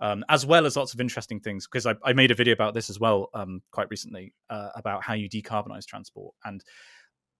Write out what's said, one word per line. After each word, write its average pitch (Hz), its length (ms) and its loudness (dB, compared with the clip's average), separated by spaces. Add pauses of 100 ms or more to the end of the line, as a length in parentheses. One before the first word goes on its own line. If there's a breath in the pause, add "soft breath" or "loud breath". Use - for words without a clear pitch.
um, 104 260 -2
as 139 180 4
well 160 200 8
as 123 100 0
lots 139 180 -2
of 117 60 -8
interesting 113 400 -4
things, 98 260 -8
'cause 120 200 -4
I, 110 180 2
I 139 80 4
made 131 180 8
a 117 60 4
video 120 180 4
about 107 200 2
this 113 160 -6
as 95 100 -12
well, 107 340 2
um, 92 280 -10 (100)
quite 98 180 -6
recently, 98 440 -14 (160)
uh, 104 260 -10
about 101 280 -6
how 117 100 -6
you 104 160 -4
decarbonize 104 560 -8
transport. - 580 -18
And 101 180 -14 (800 loud breath)